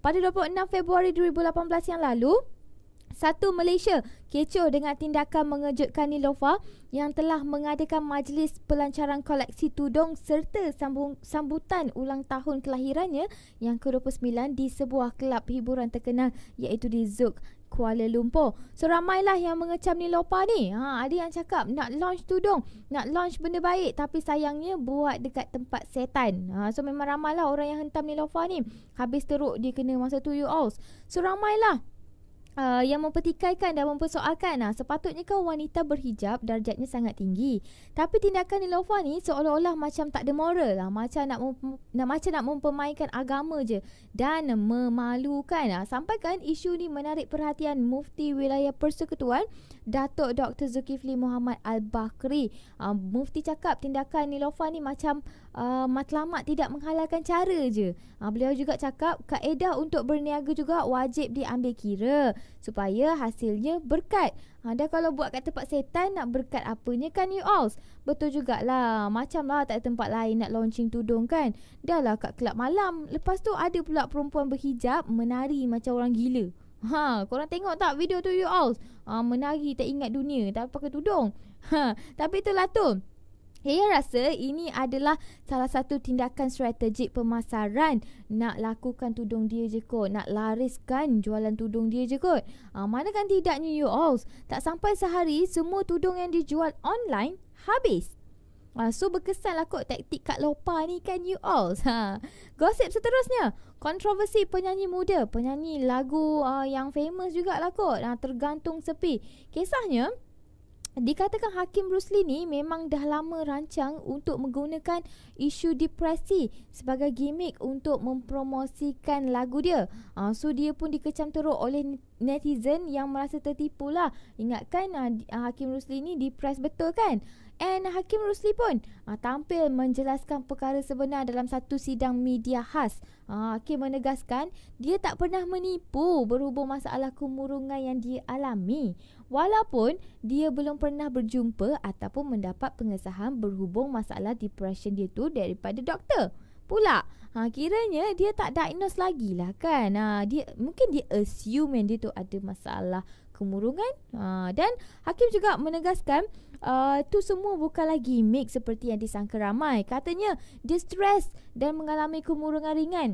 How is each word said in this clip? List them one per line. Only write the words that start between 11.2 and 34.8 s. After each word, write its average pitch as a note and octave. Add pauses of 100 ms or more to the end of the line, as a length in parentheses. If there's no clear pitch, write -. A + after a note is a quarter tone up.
ulang C4+
tahun C4+
kelahirannya C#4 (320)
yang A#3
ke C#4
dua B3+
puluh C4
sembilan B3
di C4
sebuah B3+
kelab B3+
hiburan B3
terkenal B3 (240)
iaitu A3+
di A3+
Zouk, G#3+ (240)
Kuala A3+
Lumpur. A#3+ (240)
So, E4
ramailah F#4
yang E4
mengecam E4+
Nilofa F4
ni. E4+
Ha, C4
ada C#4 (120)
yang D#4+
cakap E4
nak B3
launch F4
tudung, F#4 (320)
nak C4+
launch F4
benda E4+
baik, F4+
tapi D4+
sayangnya D4+
buat C#4
dekat B3+
tempat B3+
setan. A#3+
Ha, G3+
so, C#4
memang C#4+
ramailah D4+
orang D4
yang D4+ (100)
hentam D4+
Nilofa D4+
ni. F4+ (320)
Habis B3
teruk C#4+
dia B3
kena B3+
masa C4
tu, D4+
you C#4+
all. D4 (360)
So, F4+
ramailah, G#4 (720)
uh, B3+
yang D4
mempertikaikan E4+
dan C#4+
mempersoalkan, D#4
"Ah, G#3+
sepatutnya D#4